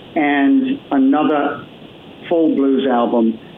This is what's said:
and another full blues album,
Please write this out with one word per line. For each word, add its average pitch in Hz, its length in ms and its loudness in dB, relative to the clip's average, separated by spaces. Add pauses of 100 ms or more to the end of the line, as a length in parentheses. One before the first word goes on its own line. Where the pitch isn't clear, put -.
(180)
and 139 600 0 (140)
another 143 760 0 (640)
full 165 260 2
blues 135 320 0
album, 117 540 0 (180)